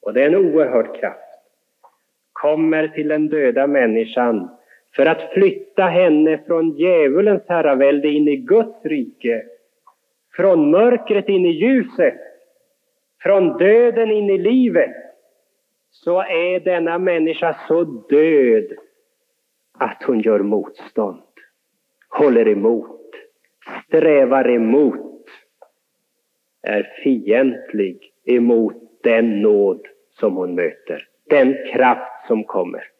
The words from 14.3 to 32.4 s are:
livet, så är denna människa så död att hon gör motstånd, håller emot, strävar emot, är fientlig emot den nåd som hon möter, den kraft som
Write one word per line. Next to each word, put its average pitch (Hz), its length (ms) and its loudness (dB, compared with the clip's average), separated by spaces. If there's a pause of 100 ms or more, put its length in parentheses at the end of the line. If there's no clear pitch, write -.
livet, 190 580 0 (920)
så 180 320 -4
är 180 380 -4
denna 170 380 -2
människa 170 580 -2 (120)
så 165 160 0
död 143 880 2 (1080)
att - 240 -8
hon 120 160 -2
gör 107 200 0
motstånd, 101 840 -6 (880)
håller 120 380 2
emot, 107 640 -2 (760)
strävar 135 640 2
emot, 120 580 0 (1600)
är 104 200 -4 (200)
fientlig 110 1080 -2 (140)
emot 120 500 2 (280)
den 113 380 0
nåd 101 460 0 (220)
som 98 260 -4
hon 90 200 -6
möter, 82 520 -8 (220)
den 135 280 2 (160)
kraft - 540 -2
som 110 160 -2